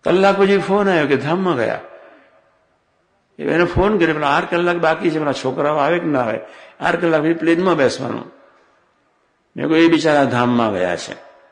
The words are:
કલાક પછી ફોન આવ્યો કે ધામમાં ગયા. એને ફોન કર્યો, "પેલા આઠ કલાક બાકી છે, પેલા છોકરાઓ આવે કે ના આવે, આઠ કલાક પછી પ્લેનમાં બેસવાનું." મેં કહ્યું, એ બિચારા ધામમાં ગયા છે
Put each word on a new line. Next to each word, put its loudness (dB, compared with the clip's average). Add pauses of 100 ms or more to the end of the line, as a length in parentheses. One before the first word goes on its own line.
કલાક 4
પછી 4
ફોન 0
આવ્યો 2
કે 2
ધામમાં -2
ગયા. -2 (1600)
એને 0
ફોન 0
કર્યો, 2
"પેલા -2
આઠ 0
કલાક 0
બાકી 0
છે, -4
પેલા -2
છોકરાઓ -2
આવે 0
કે -6
ના 0
આવે, -2 (400)
આઠ -2
કલાક 0
પછી 0
પ્લેનમાં 0
બેસવાનું." -2 (1200)
મેં -6
કહ્યું, 4
એ 6
બિચારા 2
ધામમાં 0
ગયા -2
છે -14 (240)